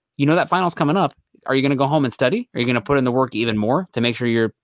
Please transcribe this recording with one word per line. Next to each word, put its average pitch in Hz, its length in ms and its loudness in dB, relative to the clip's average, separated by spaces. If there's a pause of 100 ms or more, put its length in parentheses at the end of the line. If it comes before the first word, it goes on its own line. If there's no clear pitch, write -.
(180)
You 139 80 0
know 151 100 4
that 170 140 0
final's 180 260 0
coming 156 220 0
up. 170 160 0 (340)
Are 131 80 -2
you 135 60 2
gonna 139 140 2
go 135 100 0
home 143 200 0
and 120 80 -2
study? 180 420 -2
Are 127 40 -4
you 120 60 0
gonna 120 160 0
put 143 160 0
in 131 60 2
the 123 80 0
work 127 240 0
even 110 220 -2
more 131 360 -2
to 117 80 -2
make 120 140 0
sure 123 120 -2
you're, 113 260 0 (100)